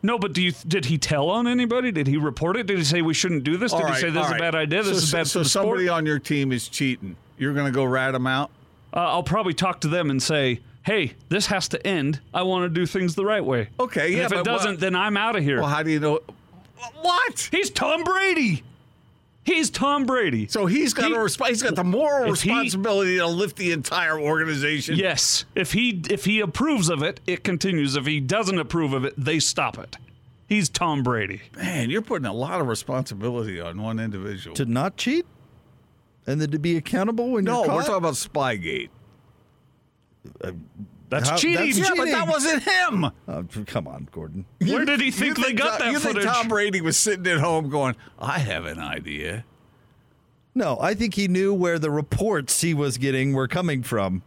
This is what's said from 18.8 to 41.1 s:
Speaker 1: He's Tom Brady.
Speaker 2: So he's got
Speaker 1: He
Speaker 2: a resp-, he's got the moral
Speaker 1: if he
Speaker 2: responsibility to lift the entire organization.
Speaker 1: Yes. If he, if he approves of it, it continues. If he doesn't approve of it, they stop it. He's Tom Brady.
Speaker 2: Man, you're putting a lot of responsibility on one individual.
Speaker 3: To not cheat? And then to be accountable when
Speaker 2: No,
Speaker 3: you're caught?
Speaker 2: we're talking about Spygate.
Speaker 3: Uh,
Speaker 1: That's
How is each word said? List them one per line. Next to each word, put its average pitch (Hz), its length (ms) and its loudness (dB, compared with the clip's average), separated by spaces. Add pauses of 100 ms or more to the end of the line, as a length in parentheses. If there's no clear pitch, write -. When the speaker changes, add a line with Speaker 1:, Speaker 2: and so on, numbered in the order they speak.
Speaker 1:
He's 311 260 2
Tom 285 360 0
Brady. 180 400 0
Speaker 2:
So 202 200 0
he's 247 280 2
got 269 140 0
Speaker 1:
He 330 60 2
Speaker 2:
a 226 40 0
resp-, 220 300 0
he's 233 160 0
got 285 100 2
the 240 80 0
moral 254 500 2
Speaker 1:
if - 100 0
he 185 80 2
Speaker 2:
responsibility 196 680 2
to 170 80 2
lift 175 300 -2
the 175 160 0
entire 160 460 0
organization. 151 800 0
Speaker 1:
Yes. 175 500 0 (100)
If - 160 -2
he, 220 280 0 (100)
if 202 140 -2
he 214 140 2
approves 214 500 2
of 156 140 0
it, 147 240 -2
it 180 160 -2
continues. 160 540 0
If 135 100 -2
he 151 140 0
doesn't 190 360 0
approve 160 360 -2
of 131 120 0
it, 135 120 -4
they 151 240 0
stop 135 380 -2
it. - 180 -16 (500)
He's 202 220 2
Tom 151 340 0
Brady. 107 400 -2 (140)
Speaker 2:
Man, 165 340 -2
you're 208 120 -2
putting 180 240 -4
a 98 60 -4
lot 151 280 -4
of 135 80 0
responsibility 113 920 -4
on 85 220 -8
one 110 160 -4
individual. 101 560 -8
Speaker 3:
To 139 100 -2
not 127 320 -2
cheat? 320 300 0 (960)
And 139 160 -2
then 151 120 -2
to 156 80 -2
be 165 160 0
accountable 226 540 -2
when 226 140 0
Speaker 2:
No, 233 140 2
Speaker 3:
you're 208 80 2
caught? - 100 2
Speaker 2:
we're - 60 0
talking 208 140 0
about 165 180 0
Spygate. 87 760 -4 (1500)
Speaker 3:
Uh, 90 80 -8 (560)
Speaker 1:
That's 131 220 0